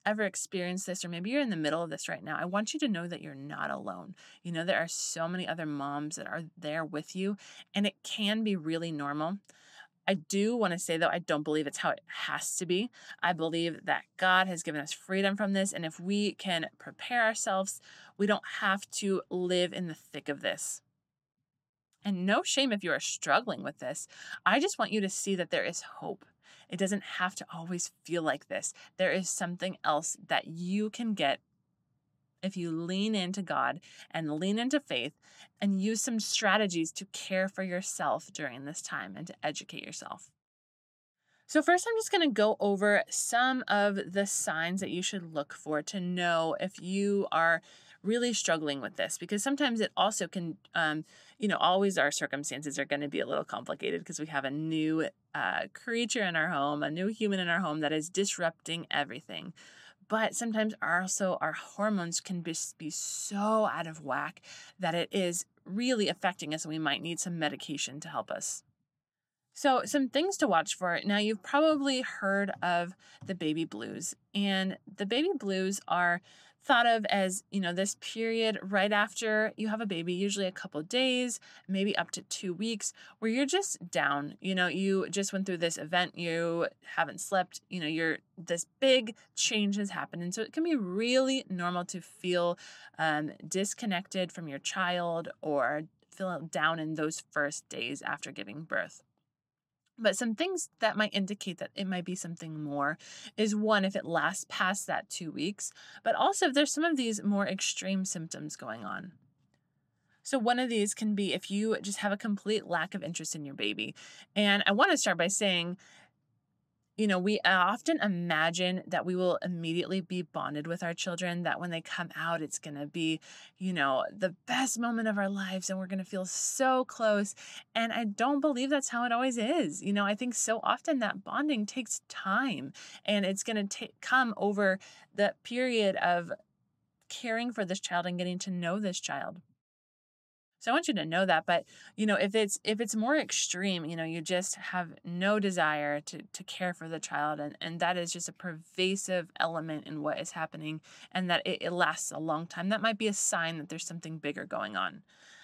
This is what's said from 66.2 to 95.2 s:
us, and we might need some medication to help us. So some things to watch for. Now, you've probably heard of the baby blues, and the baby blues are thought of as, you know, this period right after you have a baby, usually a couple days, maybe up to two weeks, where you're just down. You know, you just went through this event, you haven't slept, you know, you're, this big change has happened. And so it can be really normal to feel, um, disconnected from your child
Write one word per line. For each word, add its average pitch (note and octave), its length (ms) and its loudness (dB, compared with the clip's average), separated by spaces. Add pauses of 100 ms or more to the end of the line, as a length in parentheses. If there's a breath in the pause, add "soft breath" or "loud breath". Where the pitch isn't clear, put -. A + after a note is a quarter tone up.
us, D#3 100 -4
and D#3+ 60 -8
we D#3+ 80 -4
might D3 240 0
need E3 180 -4
some F3 180 -4
medication D3 640 -4
to D#3+ 80 -12
help B2 220 -4
us. - 320 -6 (880)
So C4 320 4
some C4 240 2
things F4+ 300 2
to D4 100 4
watch E3 260 4
for. F3 300 0
Now, G3+ 140 2
you've G#3+ 240 0
probably C#4 580 4
heard G3 520 0 (100)
of F3 320 0 (280 loud breath)
the F#3+ 120 -4
baby D#3+ 320 0
blues, G#2+ 480 -8 (180)
and G3 540 2
the - 180 -6
baby C#4 300 2
blues G3 520 0
are F3 360 2 (380 loud breath)
thought A#3+ 260 6
of A3+ 200 4
as, F#3+ 440 0
you G3 100 -2
know, F3 120 0
this F#3+ 280 0
period A3+ 600 0
right G3 320 2
after G#3+ 640 2
you G#3+ 120 -2
have A3 120 -2
a A#3 60 -2
baby, F3 260 -2
usually G3 320 0
a F#3 80 -2
couple D#3 300 -6
days, B3 580 2 (260 loud breath)
maybe F#3+ 300 2
up F3 140 -2
to - 120 -8
two - 300 -6
weeks, A3 400 -4 (280 loud breath)
where A3 100 0
you're C4 160 2
just F4 440 -2
down. C#3+ 500 0
You F#3+ 140 0
know, F3+ 120 4
you F#3+ 420 2
just G3 240 -2
went F#3+ 140 -2
through F3+ 120 -2
this E3+ 200 0
event, F3 400 0
you E3+ 480 0 (300)
haven't D#3+ 240 0
slept, - 500 -2
you F#3 100 -6
know, D3+ 60 -2
you're, D#3+ 320 0 (180)
this E3+ 300 -4 (140)
big B3+ 360 4 (180 soft breath)
change G#3 420 2
has G3+ 140 0
happened. E3+ 320 -4
And F3+ 120 -4
so A3 80 -2
it - 100 -10
can D#4+ 120 0
be E4 120 2
really B3 720 2
normal F3 380 -2
to F3 160 -8
feel, F3 560 0 (400 loud breath)
um, D#3 340 0 (140)
disconnected F#3+ 840 -2
from E3+ 160 -10
your C#3 120 -8
child F3 720 -2 (120)